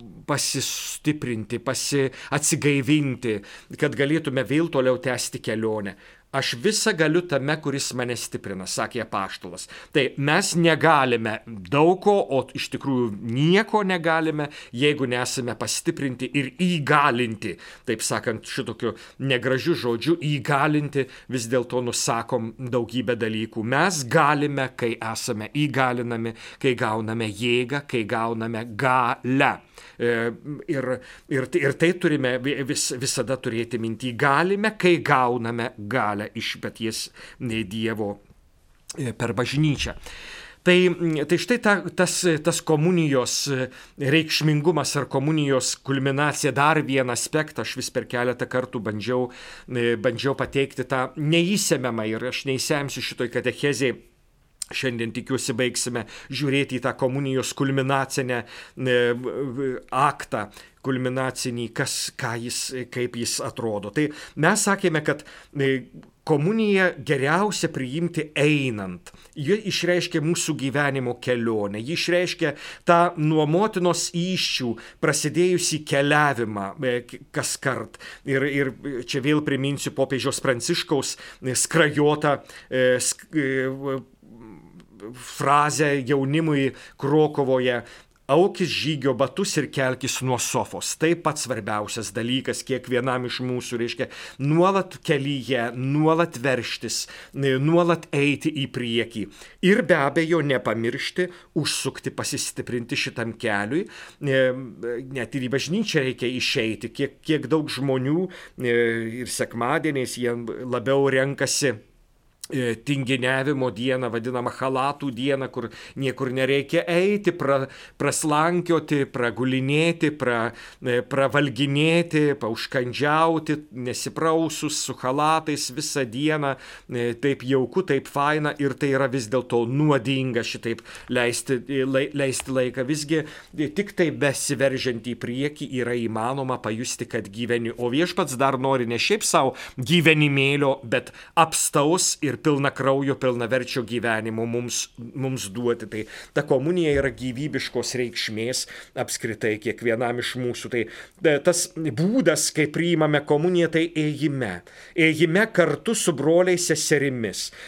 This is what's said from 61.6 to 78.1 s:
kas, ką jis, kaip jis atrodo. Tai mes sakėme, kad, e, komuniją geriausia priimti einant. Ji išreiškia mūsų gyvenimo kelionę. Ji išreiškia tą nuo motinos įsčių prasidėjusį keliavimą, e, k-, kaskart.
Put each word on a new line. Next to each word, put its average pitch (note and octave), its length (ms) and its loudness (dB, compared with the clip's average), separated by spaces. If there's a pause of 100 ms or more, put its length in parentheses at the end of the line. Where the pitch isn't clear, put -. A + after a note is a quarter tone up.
kas, - 240 -2 (160)
ką A#2 240 -4
jis, A#2 220 -6 (340)
kaip B2 240 -4
jis A#2 240 -2
atrodo. A2 480 -4
Tai D3+ 180 0 (280)
mes F#3+ 340 4
sakėme, F3 340 2
kad, D3+ 220 -2 (320)
e, C3+ 320 0 (400)
komuniją F#3+ 640 4 (100)
geriausia D#3 720 0
priimti D3+ 640 -4
einant. B2+ 760 0 (220)
Ji D3+ 240 0 (100)
išreiškia F3 560 0
mūsų E3 320 0
gyvenimo C3+ 640 0
kelionę. A2+ 640 0
Ji C#3+ 160 -4
išreiškia E3+ 540 0 (320)
tą E3+ 160 6 (180)
nuo D3+ 320 4
motinos F3+ 640 2
įsčių E3+ 640 -2 (240)
prasidėjusį D#3 840 2
keliavimą, C#3+ 840 2 (100)
e, B2+ 240 -2
k-, - 300 -16
kaskart. B2 640 -4 (320)